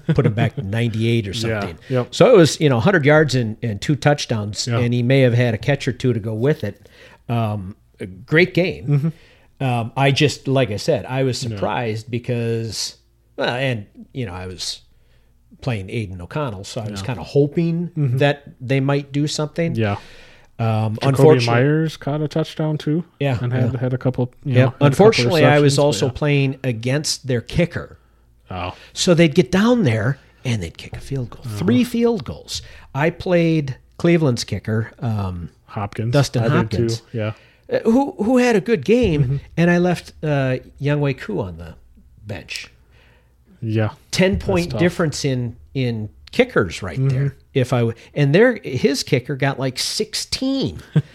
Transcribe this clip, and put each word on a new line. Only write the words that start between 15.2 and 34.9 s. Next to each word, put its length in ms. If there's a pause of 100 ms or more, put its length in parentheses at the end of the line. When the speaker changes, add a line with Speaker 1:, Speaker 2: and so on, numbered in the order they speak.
Speaker 1:
playing 260
Aiden 320
O'Connell, 460
so 160
I 100
was 80
Speaker 2:
Yeah. 80
Speaker 1:
kinda 160
hoping 640 (100)
Speaker 2:
Mm-hmm. 200
Speaker 1:
that 260 (160)
they 220
might 320
do 140
something. 480
Speaker 2:
Yeah. 180 (640)
Speaker 1:
Um, 360
Speaker 2:
Jacoby 120
Speaker 1:
unfortunately, 400 (160)
Speaker 2:
Myers 340
caught 240
a 60
touchdown 500
too, 280 (160)
Speaker 1:
Yeah, 200
Speaker 2:
and 120
had, 200
Speaker 1:
yeah. 60
Speaker 2:
had 140
a 40
couple. 360 (100)
You 120
Speaker 1:
Yep. 0
Speaker 2:
know, 80
had 40
a 60
couple 140
Speaker 1:
Unfortunately, 580
I 140
was 140
Speaker 2:
receptions, 40
but 60
Speaker 1:
also 240
Speaker 2:
yeah. 60
Speaker 1:
playing 520
against 600
their 140
kicker. 560 (540)
Speaker 2:
Oh. 240 (160)
Speaker 1:
So 220
they'd 200
get 200
down 300
there 340 (260)
and 180
they'd 160
kick 200
a 40
field 280
goal, 160
Speaker 2:
Uh-huh. 140
Speaker 1:
three 260
field 400
goals. 360 (320)
I 160
played 680 (200)
Cleveland's 460
kicker, 560